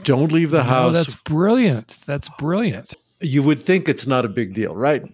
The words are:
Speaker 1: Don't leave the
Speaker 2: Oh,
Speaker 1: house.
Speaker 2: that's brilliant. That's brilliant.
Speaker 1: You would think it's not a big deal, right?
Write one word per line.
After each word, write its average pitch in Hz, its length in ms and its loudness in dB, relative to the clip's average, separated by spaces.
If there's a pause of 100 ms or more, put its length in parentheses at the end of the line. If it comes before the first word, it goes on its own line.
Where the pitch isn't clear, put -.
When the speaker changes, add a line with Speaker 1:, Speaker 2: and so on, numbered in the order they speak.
Speaker 1:
Don't 143 280 2
leave 160 200 2
the 160 80 2
Speaker 2:
Oh, 131 40 2
Speaker 1:
house. 127 320 2
Speaker 2:
that's 170 200 0 (100)
brilliant. 175 680 0 (100)
That's 143 240 -8 (100)
brilliant. 170 540 -4 (280)
Speaker 1:
You 143 220 2
would 147 180 2
think 185 280 0
it's 143 180 -4
not 127 180 2
a 113 40 -6
big 98 240 -4
deal, 98 220 -4
right? 135 280 0 (100)